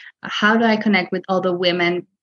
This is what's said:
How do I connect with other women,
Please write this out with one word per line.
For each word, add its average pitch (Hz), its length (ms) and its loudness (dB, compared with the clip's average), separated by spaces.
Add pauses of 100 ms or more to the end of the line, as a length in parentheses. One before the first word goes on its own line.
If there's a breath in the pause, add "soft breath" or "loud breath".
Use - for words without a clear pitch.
(220 loud breath)
How 214 340 0
do 233 80 2
I 220 120 2
connect 196 360 0
with 185 160 -6
other 185 260 0
women, 175 520 0 (160)